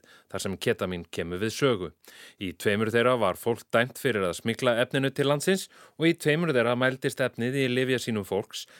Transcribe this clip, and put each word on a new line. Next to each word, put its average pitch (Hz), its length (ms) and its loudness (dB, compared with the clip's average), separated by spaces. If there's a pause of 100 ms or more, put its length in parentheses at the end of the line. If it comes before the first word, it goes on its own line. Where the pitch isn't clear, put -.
(280)
þar - 140 -6
sem 95 180 -4
ketamín 92 480 -2
kemur 90 320 -6
við 110 160 -4
sögu. 107 300 0 (500)
Í 95 160 -8
tveimur 104 400 0
þeirra 120 240 4
var 95 240 2
fólk 117 220 -2 (100)
dæmt 120 260 2
fyrir 107 300 0
að 85 140 -2
smygla 117 400 0
efninu 135 280 0
til 139 200 -2
landsins 165 340 0 (320)
og 165 140 2
í - 100 4
tveimur 156 320 2
þeirra 120 240 4
mældist 131 480 0
efnið 123 320 -2
í 135 160 2
lyfjasýnum 123 560 0
fólks - 380 -4 (140)